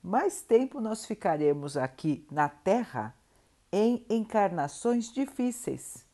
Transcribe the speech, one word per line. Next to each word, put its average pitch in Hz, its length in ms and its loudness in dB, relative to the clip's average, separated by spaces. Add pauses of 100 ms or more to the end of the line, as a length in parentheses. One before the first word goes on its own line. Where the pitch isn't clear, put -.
mais 269 380 0
tempo 262 360 4
nós 220 240 -4
ficaremos 147 720 0
aqui 131 540 -2
na 147 180 2
Terra 143 680 -2 (560)
em 233 360 2
encarnações 214 1040 0
difíceis. 247 1040 -6